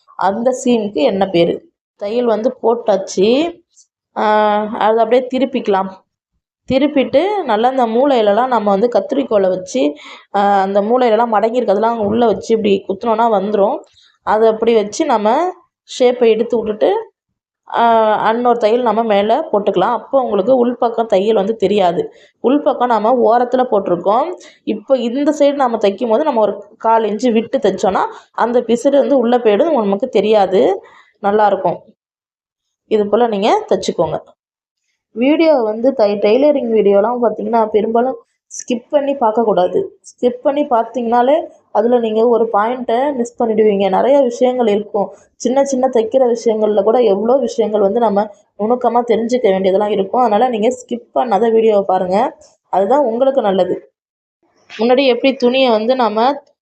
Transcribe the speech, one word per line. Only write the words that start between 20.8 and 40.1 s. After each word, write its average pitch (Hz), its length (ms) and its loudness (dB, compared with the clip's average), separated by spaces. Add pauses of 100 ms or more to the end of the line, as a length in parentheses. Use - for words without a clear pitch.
தையல் 208 280 0
வந்து 214 220 0
தெரியாது. 180 560 0 (300)
உள்பக்கம் 254 440 0
நம்ம 226 520 2
ஓரத்துல 247 320 0
போட்டிருக்கோம். 196 640 -2 (300)
இப்போ 220 340 -2
இந்த 269 400 -2
சைடு 285 160 2
நம்ம 254 220 -2
தைக்கும் 208 320 -2
போது 226 160 0
நம்ம 262 160 -2
ஒரு 202 380 -4
கால் 226 260 0
இன்ச்சு 214 280 -2
விட்டு 226 260 -2
தைச்சோன்னா 190 460 0 (280)
அந்த 233 280 -2
பிசுறு 233 380 0
வந்து 262 200 2
உள்ள 240 200 2
போயிடும், 233 340 2
நமக்கு 214 360 -2
தெரியாது, 214 720 2 (400)
நல்லாயிருக்கும். 196 560 0 (1080)
இது 208 220 -2
போல 220 180 2
நீங்க 233 420 0
தைச்சுக்கோங்க. 160 520 -2 (880)
வீடியோ 302 520 2
வந்து 226 320 -2
தை-, 208 240 0
டெய்லரிங் 247 520 2
வீடியோலாம் 208 520 2
பார்த்தீங்கன்னா 220 440 0
பெரும்பாலும் 226 500 0 (300)
ஸ்கிப் - 440 -8
பண்ணி 285 240 0
பார்க்கக்கூடாது. 208 680 0 (160)
ஸ்கிப் - 420 -4